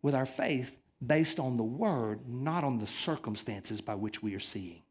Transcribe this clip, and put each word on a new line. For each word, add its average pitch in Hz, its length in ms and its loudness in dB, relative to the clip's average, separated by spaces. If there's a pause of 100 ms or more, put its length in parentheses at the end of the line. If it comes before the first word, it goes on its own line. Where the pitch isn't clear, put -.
with 143 100 4
our 131 140 4
faith - 500 0 (260)
based 156 360 4
on 131 180 2
the 117 60 4
word, 123 640 0
not 147 340 0
on 131 140 2
the 107 80 0
circumstances 107 960 -4
by 110 140 -4
which 104 260 -4
we 104 140 -2
are 98 40 -4
seeing. 90 520 -8